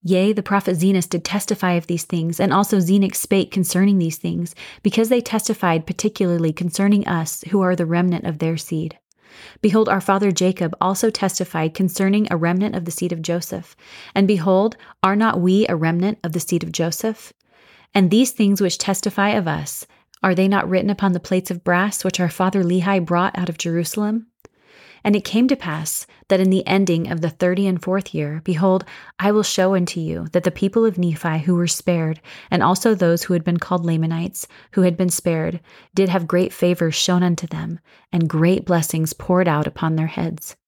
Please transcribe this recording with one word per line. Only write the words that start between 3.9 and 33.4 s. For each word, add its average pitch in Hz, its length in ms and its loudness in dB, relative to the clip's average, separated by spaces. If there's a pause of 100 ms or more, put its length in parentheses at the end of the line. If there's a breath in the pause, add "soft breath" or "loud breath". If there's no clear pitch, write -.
these 165 200 0
things, 170 380 -6 (260 loud breath)
because 220 280 0
they 247 120 2
testified 190 640 -2
particularly 175 680 0
concerning 196 540 0
us, 165 420 -4
who 196 120 2
are 180 140 2
the 170 100 0
remnant 175 400 0
of 156 140 -4
their 165 180 -2
seed. 160 400 -6 (640 loud breath)
Behold, 214 280 4
our 196 100 2
father 196 320 2
Jacob 180 480 0
also 190 300 2
testified 170 640 -4
concerning 190 560 0
a 175 80 -2
remnant 180 380 0
of 170 100 -4
the 170 60 -8
seed 180 200 -4
of 165 100 -6
Joseph. 170 540 -6 (400 loud breath)
And 196 120 4
behold, 190 500 2 (260 loud breath)
are 190 120 2
not 214 260 2
we 185 260 4
a 180 80 -2
remnant 170 480 -2
of 170 80 -4
the 165 80 -4
seed 165 240 -2
of 165 80 -8
Joseph? 170 640 -6 (600 soft breath)
And 185 160 4
these 226 220 4
things 202 300 2
which 180 160 0
testify 196 520 -2
of 208 180 0
us, 151 380 -6 (380 soft breath)
are 185 120 4
they 190 120 4
not 196 220 2
written 190 200 0
upon 196 240 0
the 175 60 -2
plates 185 320 -4
of 175 120 -8
brass 180 400 0
which 185 160 -2
our 175 100 2
father 190 340 0
Lehi 180 400 2
brought 175 340 0
out 180 120 -2
of 160 80 -8
Jerusalem? 208 680 -4 (760 loud breath)
And 208 120 4
it 208 80 0
came 240 240 2
to 269 80 4
pass 156 520 -8 (200 soft breath)
that 190 120 4
in 190 100 4
the 190 180 2
ending 180 420 2
of 165 120 -4
the 165 80 -2
thirty 185 380 0
and 185 140 -2
fourth 185 320 -4
year, 151 300 -6
behold, 185 400 2 (360 loud breath)
I 202 120 2
will 214 120 2
show 190 320 2
unto 175 260 -2
you 160 300 -6
that 175 120 0
the 175 80 0
people 196 340 0
of 208 120 0
Nephi 165 480 -2
who 180 100 2
were 175 120 0
spared, 165 520 -2 (320 loud breath)
and 180 100 0
also 190 320 2
those 170 300 2
who 185 100 -2
had 170 100 0